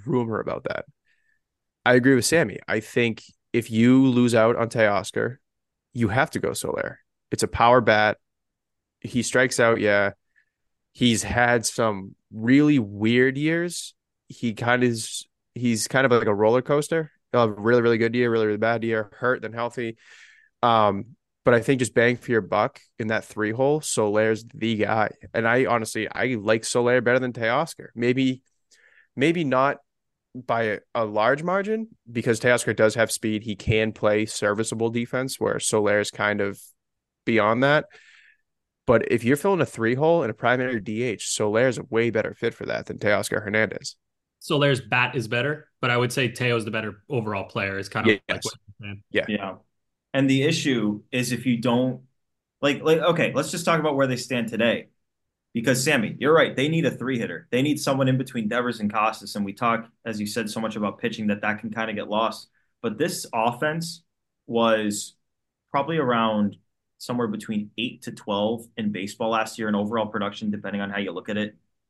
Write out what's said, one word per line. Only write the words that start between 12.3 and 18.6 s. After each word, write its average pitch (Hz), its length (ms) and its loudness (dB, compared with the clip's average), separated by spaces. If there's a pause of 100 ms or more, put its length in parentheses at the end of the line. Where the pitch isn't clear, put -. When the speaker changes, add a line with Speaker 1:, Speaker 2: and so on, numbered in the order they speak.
Speaker 1:
really 135 460 4
weird 117 580 0
years. 170 560 -4 (340)
He 117 260 -6
kind 123 300 2
of 123 60 4
is, - 380 -6 (260)
he's 120 340 0
kind 135 180 2
of 120 60 4
like 117 140 4
a 107 80 2
roller 110 300 2
coaster. 147 480 -2 (200)
He'll 120 100 4
have 107 160 0
a 104 40 -12
really, 117 220 4
really 117 160 4
good 117 160 0
year, 120 160 2
really, 110 160 2
really 104 100 0
bad 113 260 0